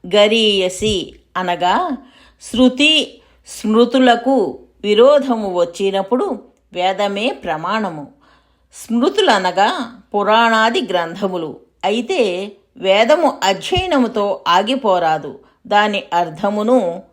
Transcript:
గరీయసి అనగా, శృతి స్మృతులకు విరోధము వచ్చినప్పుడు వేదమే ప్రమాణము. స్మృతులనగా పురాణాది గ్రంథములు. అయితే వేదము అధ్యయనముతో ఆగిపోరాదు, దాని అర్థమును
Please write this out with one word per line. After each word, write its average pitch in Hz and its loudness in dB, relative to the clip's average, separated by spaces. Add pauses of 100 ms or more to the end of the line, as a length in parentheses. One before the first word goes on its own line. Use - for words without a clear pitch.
(160)
గరీయసి 208 0 (240)
అనగా, 185 -2 (440)
శృతి 254 2 (260)
స్మృతులకు 240 2 (260)
విరోధము 226 2
వచ్చినప్పుడు 196 -2 (340)
వేదమే 196 -2 (120)
ప్రమాణము. 170 -6 (680)
స్మృతులనగా 233 0 (240)
పురాణాది 226 2
గ్రంథములు. 175 -6 (300)
అయితే 214 -2 (260)
వేదము 233 2
అధ్యయనముతో 220 -2
ఆగిపోరాదు, 175 0 (280)
దాని 208 0 (100)
అర్థమును 190 0 (100)